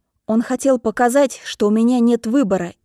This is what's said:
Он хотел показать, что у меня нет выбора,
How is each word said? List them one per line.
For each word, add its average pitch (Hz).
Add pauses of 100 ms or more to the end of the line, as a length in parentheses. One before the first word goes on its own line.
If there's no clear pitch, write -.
(260)
Он 220
хотел 262
показать, 247
что -
у -
меня 233
нет 233
выбора, 196 (120)